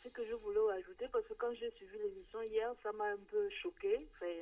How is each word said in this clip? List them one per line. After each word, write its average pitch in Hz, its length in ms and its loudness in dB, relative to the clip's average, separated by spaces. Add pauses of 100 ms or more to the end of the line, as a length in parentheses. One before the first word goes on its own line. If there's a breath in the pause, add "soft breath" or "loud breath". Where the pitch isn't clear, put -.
ce 247 60 -10
que 247 180 -6
je 220 80 -2
voulais 214 240 0 (200)
ajouter, 370 340 -8
parce 440 140 2
que 440 80 -8
quand 240 260 0
j'ai 466 160 -2
suivi 392 260 -14
l'émission 190 380 -4 (100)
hier, 214 200 4 (120)
ça 214 100 -2
m'a 214 140 0
un 202 140 0 (100)
peu 208 180 2 (140)
choquée. 220 540 0
Enfin, - 260 -2